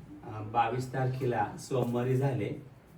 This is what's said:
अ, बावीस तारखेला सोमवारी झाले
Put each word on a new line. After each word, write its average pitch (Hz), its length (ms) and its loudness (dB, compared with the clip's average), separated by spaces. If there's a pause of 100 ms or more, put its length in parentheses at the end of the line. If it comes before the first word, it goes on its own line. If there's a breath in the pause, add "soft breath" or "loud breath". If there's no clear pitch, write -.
(240)
अ, 107 180 -8
बावीस 123 520 0
तारखेला 123 680 0
सोमवारी 123 580 2
झाले 127 480 0 (320)